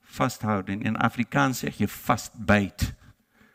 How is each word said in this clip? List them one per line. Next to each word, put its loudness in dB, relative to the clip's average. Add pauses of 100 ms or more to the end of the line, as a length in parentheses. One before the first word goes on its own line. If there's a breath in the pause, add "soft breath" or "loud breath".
vasthouden. -2
In -2
Afrikaans 0
zeg -6
je 0
vastbijt. 0 (600 soft breath)